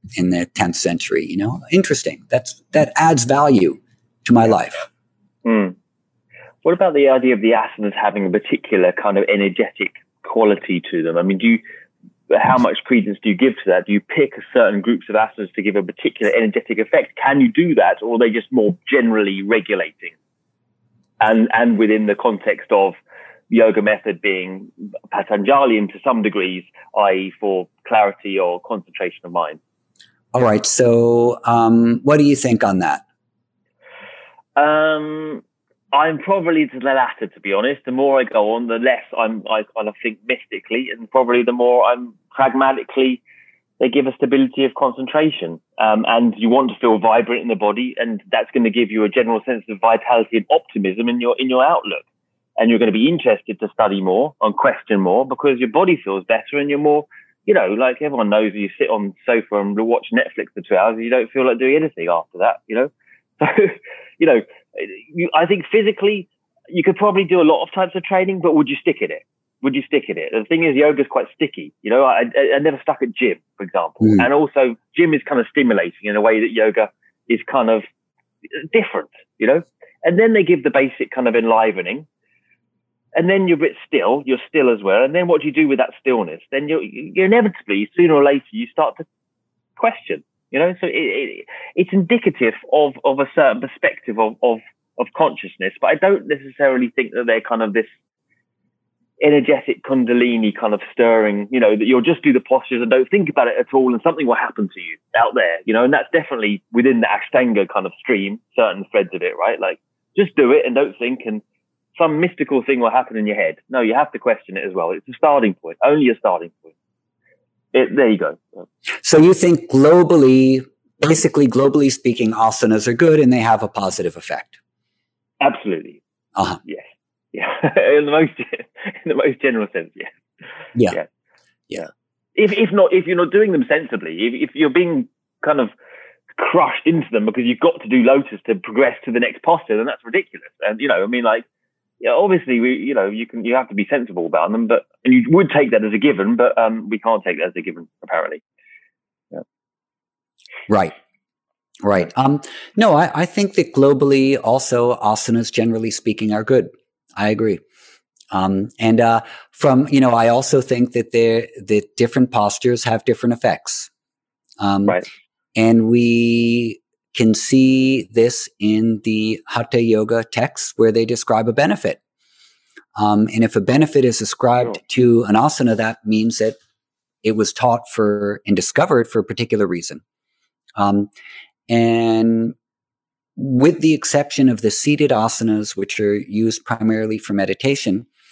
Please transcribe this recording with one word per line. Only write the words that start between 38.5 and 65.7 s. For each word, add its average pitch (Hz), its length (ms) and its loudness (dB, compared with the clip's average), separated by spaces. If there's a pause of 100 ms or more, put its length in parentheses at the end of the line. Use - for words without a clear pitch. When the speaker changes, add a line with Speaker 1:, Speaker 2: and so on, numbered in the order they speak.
Speaker 2:
on, 120 120 -6
the 113 100 -2
less 120 260 0 (140)
I'm, 110 320 -4
I 110 140 -2 (120)
kind 107 140 -6
of 104 120 -12
think 110 240 -8
mystically, 120 640 -8
and 113 180 -14
probably 120 340 2
the 120 80 0
more 123 340 2
I'm 123 280 -2 (160)
pragmatically, 131 920 0 (580)
they 127 100 2
give 131 180 0
a 131 80 -6
stability 135 480 0
of 127 120 0
concentration. 131 840 -2 (200)
Um, 110 280 2
and 117 300 2
you 110 120 0
want 127 220 2
to 104 80 -12
feel 113 200 2
vibrant 113 420 2
in 110 60 -8
the 113 80 -2
body, 107 420 -2
and 113 240 -6 (100)
that's - 220 -2
gonna 117 160 2
give 107 220 0
you 110 120 0
a 104 60 0
general 113 360 0
sense 120 240 -4
of 101 120 -10
vitality 113 560 2
and 101 140 -2
optimism 113 580 -2
in 120 100 -4
your, 120 200 0
in 131 100 -2
your 127 160 2
outlook. 120 380 -2 (540)
And 113 120 2
you're 117 100 4
gonna 113 120 2
be 113 180 0
interested 117 500 -2
to 107 140 -6
study 98 280 0
more 104 400 0
and 107 140 -2
question 113 440 0
more 98 280 0
because 131 320 -2
your 123 100 -2
body 170 340 0
feels 98 220 -6
better 117 340 -4
and 143 100 -4
you're 143 100 -4
more, 147 280 0 (380)
you 214 80 2
know, 110 160 2
like 123 320 -2
everyone 131 280 -4
knows 107 240 0
you 101 240 -6
sit - 120 -2
on 104 200 -4
the 92 60 -14 (100)
sofa 110 340 -2
and 101 160 -4 (120)
watch 117 260 -2
Netflix - 400 -4
for 101 80 -14
two 98 140 -2
hours 110 200 2
and 113 80 -10
you 117 60 -8
don't 123 220 0
feel 131 160 -2
like 120 120 0
doing 131 160 2
anything 143 340 -4
after 85 300 -4
that, 107 180 0 (100)
you 110 80 -8
know? 131 200 -2
<laughs> - 60 -20 (400)
So, 151 60 0 (720)
you 160 80 2
know, 120 140 4 (760)
you, 175 180 -4
I 208 140 2
think 180 240 -2